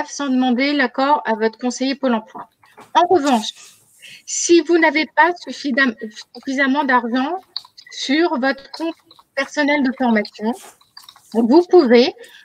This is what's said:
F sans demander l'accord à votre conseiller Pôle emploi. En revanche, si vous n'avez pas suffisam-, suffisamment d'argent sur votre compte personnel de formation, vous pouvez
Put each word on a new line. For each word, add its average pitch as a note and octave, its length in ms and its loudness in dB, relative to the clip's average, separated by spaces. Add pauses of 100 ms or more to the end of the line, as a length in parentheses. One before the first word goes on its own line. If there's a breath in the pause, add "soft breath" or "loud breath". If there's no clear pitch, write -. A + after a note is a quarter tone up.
F - 60 -12
sans C#4+ 180 -8
demander B3+ 460 0
l'accord C#4 520 0
à A3 100 -2
votre A3 220 -4
conseiller B3+ 380 -4
Pôle A#3+ 200 -2
emploi. - 340 -12 (460 soft breath)
En E4 180 4
revanche, C4+ 360 0 (760 loud breath)
si - 360 2
vous E4+ 160 0
n'avez D#4 280 2 (100)
pas D#4+ 160 4 (140)
suffisam-, C4+ 500 -2 (380)
suffisamment C4+ 500 -2
d'argent C4 560 -2 (520)
sur D#4 480 -2
votre C4+ 320 -4
compte D#4+ 240 -8 (400)
personnel D4 480 -2
de C4 140 0
formation, G#3+ 540 -2 (800)
vous A#3 360 4
pouvez C4 440 4 (320 loud breath)